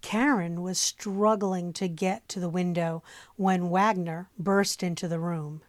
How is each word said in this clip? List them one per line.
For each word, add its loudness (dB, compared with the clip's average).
Karen 0
was -4
struggling 0
to -2
get -2
to -8
the -2
window -2
when 2
Wagner 2
burst 2
into -4
the -2
room. -4